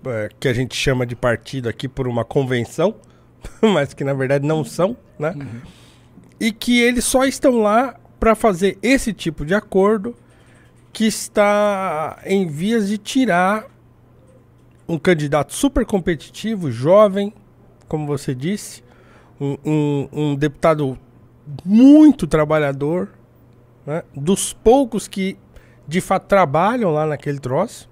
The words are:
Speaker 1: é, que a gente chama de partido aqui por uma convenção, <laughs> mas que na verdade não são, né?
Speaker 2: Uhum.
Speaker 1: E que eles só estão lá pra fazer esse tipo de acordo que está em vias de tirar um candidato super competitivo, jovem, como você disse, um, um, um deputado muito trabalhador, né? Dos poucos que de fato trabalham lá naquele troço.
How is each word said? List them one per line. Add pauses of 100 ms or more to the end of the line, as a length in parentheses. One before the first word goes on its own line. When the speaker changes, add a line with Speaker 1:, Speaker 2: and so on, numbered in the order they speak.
Speaker 1:
é, (100)
que
a
gente
chama
de
partido
aqui
por
uma
convenção, (360)
<laughs>
mas
que
na
verdade
não
são, (220)
né?
Speaker 2:
Uhum. (760)
Speaker 1:
E
que
eles
só
estão
lá (180)
pra
fazer
esse
tipo
de
acordo (800)
que
está
em
vias
de
tirar (1200)
um
candidato
super
competitivo,
jovem, (560)
como
você
disse, (560)
um,
um,
um
deputado (680)
muito
trabalhador, (760)
né? (120)
Dos
poucos
que (500)
de
fato
trabalham
lá
naquele
troço.